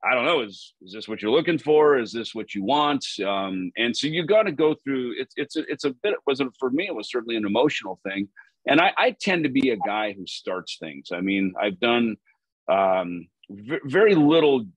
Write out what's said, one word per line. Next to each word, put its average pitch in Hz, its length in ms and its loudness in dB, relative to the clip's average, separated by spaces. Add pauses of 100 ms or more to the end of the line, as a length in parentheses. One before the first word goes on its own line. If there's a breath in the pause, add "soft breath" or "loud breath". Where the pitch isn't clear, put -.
I 110 100 0
don't 123 120 0
know, 156 160 2
is, 101 400 -12
is 92 120 -20
this 104 140 -14
what 107 140 -8
you're 107 100 0
looking 160 260 2
for? 151 400 6
Is 110 160 -2
this 113 220 -8
what 110 180 -10
you 101 100 -4
want? 143 400 0 (220)
Um, 95 520 -4
and 117 200 0
so 139 100 -4
you 160 180 -2
gotta 208 260 4
go 151 320 2
through, 131 340 -4
it's, - 200 -8
it's 143 180 -6
a, 156 120 -2
it's - 180 -6
a - 60 2
bit, 208 220 -4
it - 140 -6
wasn't 135 320 -2
for 131 100 -2
me, 151 180 -2
it 175 80 -6
was - 140 -10
certainly 117 260 -4
an 107 100 -2
emotional 101 640 0
thing. 98 200 -4 (400 loud breath)
And 143 120 4
I, 185 180 2
I 214 220 2
tend 180 260 0
to 139 40 0
be 131 220 2
a 110 60 -2
guy 104 360 -4
who 95 140 -14
starts - 500 -8
things. 76 340 -14
I 87 100 -4
mean, 98 380 0
I've 101 200 -2
done, 117 360 2 (540)
um, 92 580 0 (220)
v-, 107 360 -8
very 196 280 4
little 147 520 6 (120)